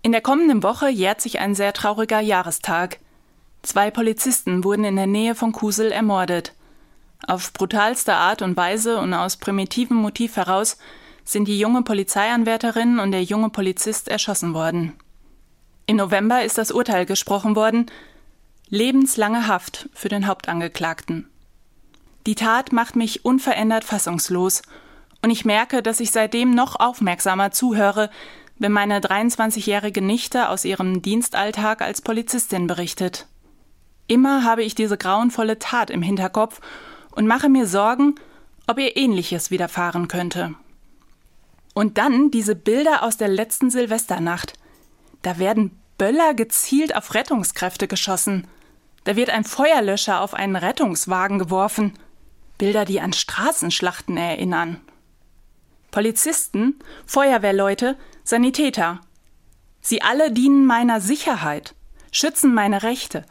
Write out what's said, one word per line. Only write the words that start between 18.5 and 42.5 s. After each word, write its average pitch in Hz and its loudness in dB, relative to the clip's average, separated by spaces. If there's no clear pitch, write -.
lebenslange 233 2
Haft - -4
für - -8
den 202 -2
Hauptangeklagten. 165 -4
Die 214 -2
Tat 226 0
macht 233 0
mich 226 -2
unverändert 226 0
fassungslos 180 -2
und 233 4
ich 226 -2
merke, 226 2
dass 226 -2
ich 220 -4
seitdem 233 2
noch 247 2
aufmerksamer 196 0
zuhöre, 214 2
wenn 208 0
meine 202 2
dreiundzwanzigjährige 208 -2
Nichte 233 0
aus 190 -4
ihrem 185 -2
Dienstalltag 214 -2
als - -4
Polizistin 226 -4
berichtet. 175 -4
Immer 262 4
habe 226 2
ich 214 -4
diese 208 0
grauenvolle 220 0
Tat 240 -2
im 175 -2
Hinterkopf 196 -2
und 214 0
mache 269 4
mir 262 6
Sorgen, 240 2
ob 233 -2
ihr 269 0
Ähnliches 190 0
widerfahren 175 -2
könnte. 175 -6
Und 208 0
dann 262 4
diese 214 0